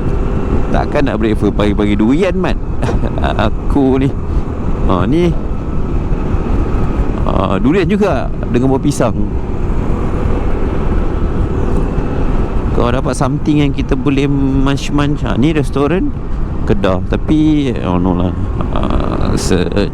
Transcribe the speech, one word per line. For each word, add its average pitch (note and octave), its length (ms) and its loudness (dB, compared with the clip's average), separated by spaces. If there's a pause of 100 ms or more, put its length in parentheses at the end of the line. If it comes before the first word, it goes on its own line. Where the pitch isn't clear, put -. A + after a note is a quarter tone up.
(760)
Takkan - 320 0
nak G#2+ 160 0
breakfast G#2+ 320 2
pagi-pagi G#2 400 2
durian, C#3+ 400 2
Mat? F3 240 0 (420)
<laughs> - 460 0
Aku C3 560 2
ni. C#3 80 0 (800)
Ha, F2+ 160 2
ni. E3 240 2 (2000)
Ha, F#2+ 320 0
durian E3 240 2
juga F#3 400 0 (240)
dengan B2+ 240 2
buah C3+ 80 0
pisang. C3+ 320 0 (3500)
Kalau A#2 160 2
dapat C3 240 0
something D3 480 0
yang C#3+ 80 2
kita C3+ 240 -2
boleh C#3 320 0
munch-munch. C#3 960 0
Ha, G#2 160 0
ni D#3 160 2
restoran D3 560 0 (560)
Kedah. G2 400 0
Tapi, D3+ 640 0 (160)
oh F2+ 160 0
no F2+ 160 2
lah. F2 160 0 (400)
Ha, - 60 0 (500)
it's - 240 0
a F2 400 0